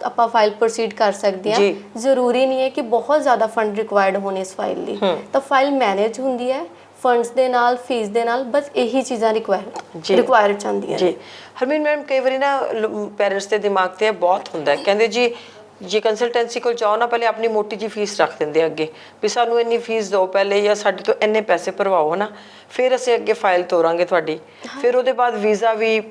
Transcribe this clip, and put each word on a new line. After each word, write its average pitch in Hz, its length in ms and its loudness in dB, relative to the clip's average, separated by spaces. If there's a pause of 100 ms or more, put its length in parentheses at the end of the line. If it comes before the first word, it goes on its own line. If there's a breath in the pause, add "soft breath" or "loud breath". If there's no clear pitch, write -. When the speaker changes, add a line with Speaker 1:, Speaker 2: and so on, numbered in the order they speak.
Speaker 1:
ਆਪਾਂ 233 240 0
ਫਾਈਲ 220 220 4
ਪ੍ਰੋਸੀਡ 220 440 -2
ਕਰ 208 180 2
ਸਕਦੇ 196 400 -2
ਹਾਂ। 226 60 2
Speaker 2:
ਜੀ। 196 240 2 (140)
Speaker 1:
ਜ਼ਰੂਰੀ 247 500 2
ਨਹੀਂ 262 140 0
ਹੈ 262 80 2
ਕਿ 262 120 -4
ਬਹੁਤ 254 420 2
ਜ਼ਿਆਦਾ 233 240 2
ਫੰਡ 214 300 -2
ਰਿਕੁਆਇਰਡ 202 400 2
ਹੋਣ 196 220 -4
ਇਸ 185 160 -8
ਫਾਈਲ 196 300 -4
ਲਈ। 208 180 -6
Speaker 2:
ਹੂੰ। 180 160 0 (140)
Speaker 1:
ਤਾਂ 269 80 2
ਫਾਈਲ 269 300 2
ਮੈਨੇਜ 220 500 0
ਹੁੰਦੀ 254 320 -2
ਹੈ 285 120 -4 (380 loud breath)
ਫੰਡਸ 240 280 2
ਦੇ 254 180 2
ਨਾਲ, 247 280 2
ਫੀਸ 240 320 -4
ਦੇ 233 160 0
ਨਾਲ, 240 200 -2
ਬਸ 269 200 -2 (120)
ਇਹੀ 247 260 0
ਚੀਜ਼ਾਂ 220 320 0
ਰਿਕੁਆਇਰ, 208 280 -2 (340)
Speaker 2:
ਜੀ। 180 200 0
Speaker 1:
ਰਿਕੁਆਇਰਡ 208 420 4
ਚਾਹੁੰਦੀਆਂ 202 400 -4
Speaker 2:
ਜੀ। 185 60 2
Speaker 1:
ਨੇ। 185 100 2 (480 loud breath)
Speaker 2:
ਹਰਮੀਨ 302 200 0
ਮੈਮ, 294 200 0
ਕਈ 269 180 0
ਵਾਰੀ 262 180 0
ਨਾ 277 220 2 (120)
ਲ-, 214 460 -4
ਪੇਰੈਂਟਸ 196 280 0
ਦੇ 214 120 0
ਦਿਮਾਗ 190 320 0
'ਤੇ 214 200 0
ਬਹੁਤ 190 440 0
ਹੁੰਦਾ 147 180 0
ਹੈ, 143 40 4
ਕਹਿੰਦੇ 202 300 2
ਜੀ, 233 280 0 (480 loud breath)
ਜੀ 196 180 -2
ਕੰਸਲਟੈਂਸੀ 233 600 0
ਕੋਲ 233 140 -2
ਜਾਓ 220 220 0
ਨਾ, 233 100 0
ਪਹਿਲੇ 233 200 0
ਆਪਣੀ 220 220 0
ਮੋਟੀ 214 280 -2
ਜਿਹੀ 202 140 -6
ਫੀਸ 202 300 -4
ਰੱਖ 156 180 0
ਦਿੰਦੇ 151 240 0
ਆ 165 40 2
ਅੱਗੇ 156 220 -4 (340 loud breath)
ਵੀ 220 60 0
ਸਾਨੂੰ 233 320 2
ਇੰਨੀ 233 180 0
ਫੀਸ 226 320 -4
ਦਿਓ 190 160 2
ਪਹਿਲੇ 196 340 2
ਜਾਂ 208 140 2
ਸਾਡੇ 202 280 -2
ਤੋਂ 208 200 0
ਇੰਨੇ 214 180 2
ਪੈਸੇ 180 300 0
ਭਰਵਾਓ, 180 420 0
ਹੈ 175 40 -2
ਨਾ, 208 140 -2 (400 loud breath)
ਫਿਰ 254 260 0
ਅਸੀਂ 240 180 2
ਅੱਗੇ 214 180 0
ਫਾਈਲ 190 300 2
ਤੋਰਾਂਗੇ 170 420 2
ਤੁਹਾਡੀ। 160 360 -2 (280 loud breath)
Speaker 1:
ਹਾਂ। 277 120 -14
Speaker 2:
ਫਿਰ 247 160 2
ਉਹਦੇ 254 160 2
ਬਾਅਦ 240 220 0
ਵੀਜ਼ਾ 214 380 2
ਵੀ 220 380 0